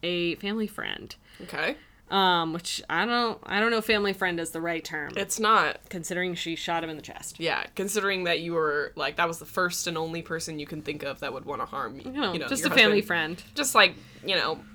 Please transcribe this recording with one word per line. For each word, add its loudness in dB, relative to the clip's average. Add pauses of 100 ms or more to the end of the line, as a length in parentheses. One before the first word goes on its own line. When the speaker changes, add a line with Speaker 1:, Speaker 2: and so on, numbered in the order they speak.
Speaker 1:
a 0
family -2
friend. -8 (280)
Speaker 2:
Okay. -2 (320)
Speaker 1:
Um, 4
which -4
I 2
don't, 0
I 0
don't 4
know 2
if 0
family 4
friend 0
is -4
the -4
right -2
term. -6
Speaker 2:
It's -2
not. 4 (100)
Speaker 1:
Considering -4
she -4
shot -2
him -6
in -8
the -12
chest. -14
Speaker 2:
Yeah, 0 (100)
considering 0
that 2
you -4
were, 0
like, -2
that 4
was -6
the -12
first -2
and -2
only -4
person -6
you -6
can -8
think -6
of -6
that -6
would -10
wanna -4
harm -6
you. -14
Speaker 1:
You -10
know, -2
Speaker 2:
You -2
know, -4
Speaker 1:
just 0
Speaker 2:
your 2
Speaker 1:
a 4
family 8
Speaker 2:
husband. -2
Speaker 1:
friend. -2 (120)
Speaker 2:
Just, 0
like, 8 (300)
you 0
know 0 (160)